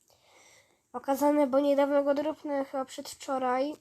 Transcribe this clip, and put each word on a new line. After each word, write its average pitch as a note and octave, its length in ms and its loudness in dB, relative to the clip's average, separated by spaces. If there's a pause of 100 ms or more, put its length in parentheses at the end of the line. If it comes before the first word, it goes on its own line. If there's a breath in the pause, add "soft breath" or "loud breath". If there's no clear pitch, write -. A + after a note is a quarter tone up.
(920 soft breath)
pokazane, C#4 560 2
bo C4 120 2
niedawno C#4+ 440 2
go C#4+ 100 2
dropnę, D4 520 -4
chyba C4 200 -6
przedwczoraj, C4 960 -4